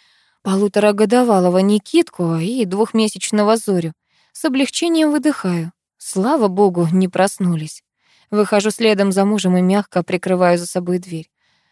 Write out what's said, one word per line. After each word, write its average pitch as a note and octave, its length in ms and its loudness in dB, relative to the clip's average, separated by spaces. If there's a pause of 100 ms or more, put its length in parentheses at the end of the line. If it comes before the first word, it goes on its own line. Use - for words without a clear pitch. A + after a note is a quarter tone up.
(420)
полуторагодовалого G3+ 1160 2
Никитку G3+ 800 0
и G#3+ 280 -2
двухмесячного G#3+ 920 0
Зорю. F3 360 -2 (380)
С - 140 -8
облегчением D#4 640 0
выдыхаю. F#3 600 -2 (240)
Слава A3+ 500 -2
богу, F3+ 440 2
не F#3 160 2
проснулись. F3+ 760 -2 (480)
Выхожу G#3 400 0
следом G3+ 400 0
за G3 140 2
мужем G3+ 320 0
и F3+ 40 2
мягко F#3 400 0
прикрываю F3+ 560 0
за F3 80 -6
собой F3+ 320 -4
дверь. F3 320 -12 (420)